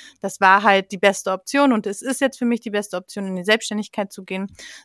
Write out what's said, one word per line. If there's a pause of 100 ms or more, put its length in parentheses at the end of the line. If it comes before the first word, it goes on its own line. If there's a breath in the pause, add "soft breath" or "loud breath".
(200 loud breath)
das
war
halt
die
beste
Option
und
es
ist
jetzt
für
mich
die
beste
Option,
in
die
Selbstständigkeit
zu
gehen, (380 loud breath)